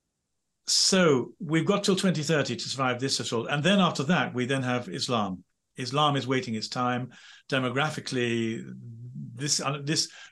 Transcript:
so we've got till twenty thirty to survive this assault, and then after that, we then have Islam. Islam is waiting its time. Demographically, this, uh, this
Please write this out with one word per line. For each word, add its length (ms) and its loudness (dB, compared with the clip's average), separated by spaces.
so 720 4
we've 260 2
got 180 2
till 140 4
twenty 260 2
thirty 320 2
to 140 -8
survive 300 -2
this 200 -2
assault, 300 -2
and 120 0
then 180 4
after 240 2
that, 300 2
we 120 0
then 180 0
have 240 -2
Islam. 560 -2
Islam 400 0
is 100 -2
waiting 300 -2
its 140 -6
time. 400 -2
Demographically, 1120 -2
this, 240 -2
uh, 240 -2
this 260 -2